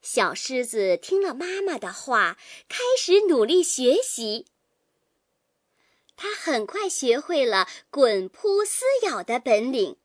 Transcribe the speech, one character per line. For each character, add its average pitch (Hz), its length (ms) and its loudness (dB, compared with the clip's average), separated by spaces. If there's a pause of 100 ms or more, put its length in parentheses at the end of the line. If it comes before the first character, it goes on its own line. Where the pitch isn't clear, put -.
小 185 340 0
狮 254 300 -4
子 196 320 0
听 381 240 -2
了 370 140 -4
妈 359 280 -6
妈 359 140 -4
的 180 160 -10
话， 202 440 -2 (320)
开 - 100 -10 (180)
始 392 260 4
努 302 220 4
力 339 180 4
学 262 400 2
习。 226 440 -6 (1700)
它 403 200 -8
很 233 320 -2
快 392 220 -6
学 247 300 2
会 285 260 0
了 190 220 2 (240)
滚 214 380 2
扑 403 360 0
撕 - 200 -6 (180)
咬 240 220 -4
的 240 160 -2
本 240 320 2
领。 202 320 -2